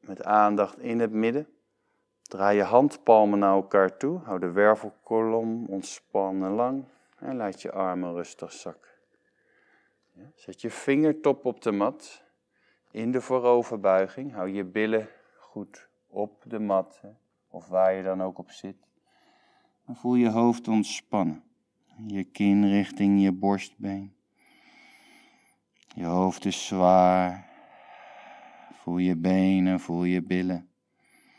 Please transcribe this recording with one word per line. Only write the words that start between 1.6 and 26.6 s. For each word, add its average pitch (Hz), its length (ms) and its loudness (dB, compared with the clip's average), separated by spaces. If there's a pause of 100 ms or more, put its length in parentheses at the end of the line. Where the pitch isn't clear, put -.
Draai 101 340 2
je 101 60 4
handpalmen 107 760 4
naar 98 160 4
elkaar 98 420 2
toe. 139 220 -4
Hou 104 200 -8
de 90 120 -4
wervelkolom 113 1160 0
ontspannen 95 840 -4
lang. 127 340 -2 (340)
En 131 180 -10
laat 104 260 -8
je - 100 -10
armen 90 420 -4
rustig - 380 -12
zakken. - 400 -18 (1200)
Ja, 107 220 -20
zet - 260 -18
je 117 100 -8
vingertop 147 760 0
op 123 180 -6
de 113 100 -2
mat. 104 520 -4 (680)
In 113 200 -6
de 127 100 -2
vooroverbuiging. 120 1120 0
Hou 95 160 -8
je 98 160 -6
billen 107 440 -2 (300)
goed - 500 -18 (180)
op 104 400 -10
de 113 120 -12
mat, 98 420 -2
hè, 101 100 -20 (380)
of - 200 -20
waar 92 240 2
je 95 100 -6
dan 95 200 -4
ook 92 160 -8
op 92 120 -18
zit. - 340 -18 (1000)
En 123 100 -14
voel 123 180 -2
je 120 160 4
hoofd 117 380 2
ontspannen. 101 720 -2 (640)
Je 98 180 -6
kin 101 440 2
richting 101 540 2
je 98 100 4
borstbeen. 98 840 -6 (1800)
Je 87 100 -8
hoofd 90 400 -2
is - 220 -6